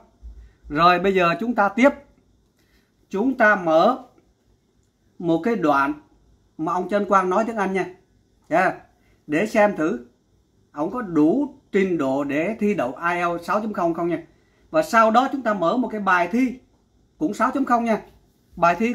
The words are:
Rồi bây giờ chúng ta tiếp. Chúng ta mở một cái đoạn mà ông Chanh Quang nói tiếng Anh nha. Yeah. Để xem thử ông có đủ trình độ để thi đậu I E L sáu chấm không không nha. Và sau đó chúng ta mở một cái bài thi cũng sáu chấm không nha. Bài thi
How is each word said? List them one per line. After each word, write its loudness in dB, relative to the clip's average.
Rồi 4
bây 0
giờ 2
chúng -4
ta 2
tiếp. 4
Chúng -2
ta 6
mở 2
một 0
cái 0
đoạn 2
mà -4
ông -4
Chanh 0
Quang 2
nói 0
tiếng -6
Anh -2
nha. -2
Yeah. 0
Để -2
xem 2
thử -4
ông -6
có -6
đủ 0
trình 0
độ -2
để -4
thi 0
đậu -4
I -4
E -2
L -4
sáu -2
chấm -8
không -2
không -4
nha. -4
Và 0
sau 2
đó 4
chúng -6
ta -2
mở 0
một -2
cái -6
bài 0
thi -2
cũng -2
sáu 0
chấm -2
không 0
nha. 0
Bài 2
thi -2